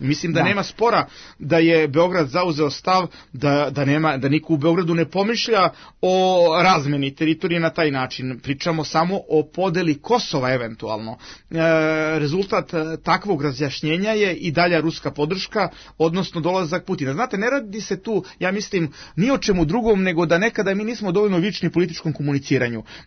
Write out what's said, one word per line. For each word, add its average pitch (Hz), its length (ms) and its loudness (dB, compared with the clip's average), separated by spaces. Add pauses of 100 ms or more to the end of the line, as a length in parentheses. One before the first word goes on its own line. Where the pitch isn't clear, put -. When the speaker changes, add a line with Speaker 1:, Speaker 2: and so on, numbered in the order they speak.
Speaker 1:
Mislim 151 320 -2
da 165 80 2
Speaker 2:
Da. 170 40 2
Speaker 1:
nema 196 180 0
spora 208 440 0 (320)
da 156 200 0
je 165 300 4
Beograd 170 400 2
zauzeo 156 420 0
stav 185 320 0 (300)
da, 143 380 0
da 139 140 -2
nema, 147 320 2
da 131 120 -2
niko 156 260 0
u - 20 4
Beogradu 170 380 2
ne 165 100 2
pomišlja 202 640 0 (320)
o 185 380 2 (240)
razmeni 143 520 2
teritorije 165 460 0
na 165 100 0
taj 160 200 0
način. 127 480 -6
Pričamo 147 460 -4
samo 175 440 0
o 156 160 2
podeli 175 500 0
Kosova 139 580 -2
eventualno. 113 640 -6 (320)
E, 160 60 -6 (580)
rezultat, 175 600 -2
e, - 20 -2 (260)
takvog 180 400 0
razjašnjenja 151 680 -2
je 202 240 0
i 175 160 -4
dalja 170 300 2
ruska 156 300 -4
podrška, 180 580 -2 (300)
odnosno 170 420 0
dolazak 175 440 -2
Putina. 143 280 -4
Znate, 208 260 -4
ne 226 120 0
radi 220 300 -4
se 190 220 -6
tu, 220 220 -2 (140)
ja 185 140 -2
mislim, 196 320 -2 (320)
ni 226 140 2
o 269 80 2
čemu 208 260 2
drugom 214 380 2
nego 175 240 0
da 170 120 4
nekada 196 360 0
mi 208 100 -4
nismo 214 280 -4
dovoljno 196 260 2
vični 180 300 0
u - 40 -6
političkom 165 400 -2
komuniciranju, 139 680 -2 (240)